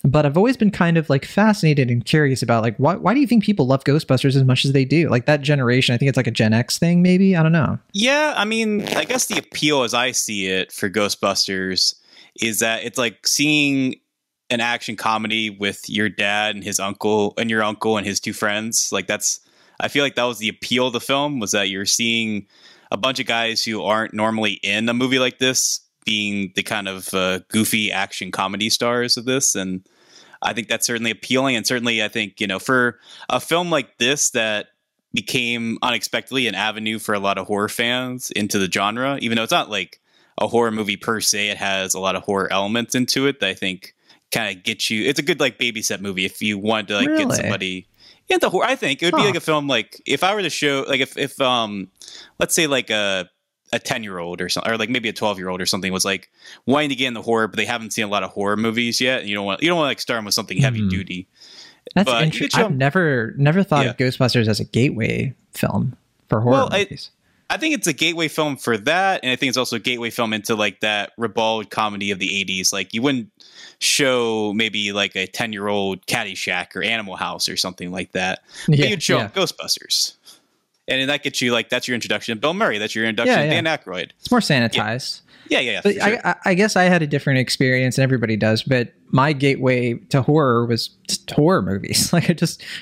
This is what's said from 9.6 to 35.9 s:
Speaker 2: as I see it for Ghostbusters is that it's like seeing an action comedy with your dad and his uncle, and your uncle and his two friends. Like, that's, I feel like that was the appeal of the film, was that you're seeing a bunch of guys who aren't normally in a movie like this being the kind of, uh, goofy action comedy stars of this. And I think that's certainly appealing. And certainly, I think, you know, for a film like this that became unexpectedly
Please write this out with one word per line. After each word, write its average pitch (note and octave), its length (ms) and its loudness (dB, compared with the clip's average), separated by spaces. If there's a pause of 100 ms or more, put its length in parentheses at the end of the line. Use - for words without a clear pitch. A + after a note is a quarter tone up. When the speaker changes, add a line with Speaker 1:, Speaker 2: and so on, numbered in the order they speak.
Speaker 2:
as A2+ 100 -2
I B2 180 0
see G2+ 360 -2
it F#2+ 240 -2
for - 180 -4
Ghostbusters F#2+ 1040 0 (480)
is A2+ 180 0
that A2+ 260 0
it's A#2 120 -8
like A#2 300 -2
seeing C#3+ 720 2 (500)
an A#2+ 120 0
action A#2+ 340 -4
comedy A2 560 -2
with G2 360 -6
your G#2 220 0
dad G#2 460 -2
and F#2+ 80 -12
his G2 160 -2
uncle, G#2 580 0
and A2+ 140 -2
your A2 120 2
uncle G#2+ 340 0
and G2 80 -4
his G2 140 -4
two G#2+ 140 -8
friends. A2 580 -2
Like, G2 140 -4
that's, - 360 -2 (380)
I A2 100 -4
feel C#3+ 140 0
like C3+ 120 -2
that A#2+ 80 0
was A#2+ 160 -4
the G#2+ 100 -2
appeal B2 380 -2
of A#2 60 -4
the A#2 80 -4
film, C#3+ 380 -2
was G2+ 120 -4
that G2 180 0
you're G2 160 -4
seeing A2+ 640 -2 (440)
a A#2 60 -2
bunch B2+ 220 -2
of B2 80 -4
guys A2+ 360 0
who G#2+ 200 -6
aren't G#2+ 300 0
normally A2 400 0 (100)
in G#2+ 260 0
a A#2+ 40 0
movie B2+ 260 0
like B2+ 200 0
this - 420 0 (260)
being G2+ 480 -2
the G2+ 80 -2
kind G#2 240 -4
of, F#2+ 260 -10
uh, F#2 260 0 (100)
goofy G#2+ 420 0
action F#2+ 400 -6
comedy G2+ 380 -4
stars A#2+ 480 0
of A#2 80 -10
this. C3 280 0
And F#2+ 300 -4 (580)
I G#2 120 -2
think G#2+ 160 -8
that's A2+ 180 -2
certainly A#2 240 -2
appealing. C3 460 0
And G#2 100 -2
certainly, A#2+ 340 0
I G#2+ 60 0
think, G#2 320 -6
you G#2 80 -2
know, F#2+ 120 -2
for B2 400 0 (300)
a - 120 0
film F3 280 0
like D3 300 -2
this C3 320 0
that A2 360 -2 (460)
became A#2 680 -4
unexpectedly A#2+ 640 -2